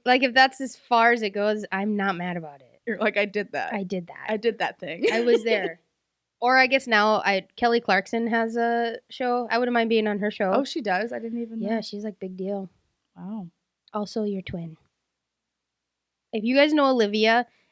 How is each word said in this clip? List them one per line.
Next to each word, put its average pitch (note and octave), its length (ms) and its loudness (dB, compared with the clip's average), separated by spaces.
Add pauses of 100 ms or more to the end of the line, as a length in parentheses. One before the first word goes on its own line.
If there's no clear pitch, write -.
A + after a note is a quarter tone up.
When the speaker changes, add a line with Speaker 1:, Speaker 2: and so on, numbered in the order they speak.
Speaker 1:
like, B3+ 180 4
if B3 100 0
that's C4 280 4
as C4 140 -10
far A#3 360 4
as A#3 100 0
it G#3 100 -2
goes, G#3 400 -2
I'm G3+ 260 -2
not G3 180 0
mad F3 220 -6
about D3 240 -14
it. - 260 -20
Speaker 2:
You're G#3+ 120 -6
like, G#3+ 180 0
"I G#3 80 2
did G3+ 260 -6
that. G#2+ 220 -6
Speaker 1:
I G3 100 -6
did F3+ 240 -6
that. - 220 -16
Speaker 2:
I A3 80 -2
did A3 220 -2
that - 200 -4
thing." F3 320 -6
Speaker 1:
I A3+ 100 0
was A#3 220 4
Speaker 2:
<laughs> - 20 -4
Speaker 1:
there. F#3+ 360 -2 (580)
Or B3+ 180 4
I C4 100 6
guess C4 200 0
now G#3+ 280 4 (100)
I, F#3+ 220 0 (100)
Kelly A#3 240 2
Clarkson A3 460 0
has A3+ 280 0
a A#3 440 0 (100)
show. B3 420 -2
I A3+ 60 2
wouldn't B3 160 0
mind A3+ 160 2
being A3 180 2
on G#3 120 -2
her G#3 120 0
show. F#3+ 220 0
Speaker 2:
Oh, C4 100 2
she C#4+ 180 -6
does? G#3 300 -2
I A#3+ 80 -8
didn't A#3 220 -8
even A3+ 180 -8
Speaker 1:
Yeah, A3 180 -2
Speaker 2:
know. G#3+ 40 -2
Speaker 1:
she's, G#3 240 -10
like, G#3 140 -10
big F#3 180 -10
deal. F#3+ 320 -6 (460)
Speaker 2:
Wow. F#3 320 -12 (460)
Speaker 1:
Also G#3+ 300 -4
your G3+ 200 -4
twin. E3 340 -10 (1500)
If G#3+ 120 -4
you B3 120 2
guys D4 180 6
know C#4+ 160 4
Olivia A3+ 580 2 (240)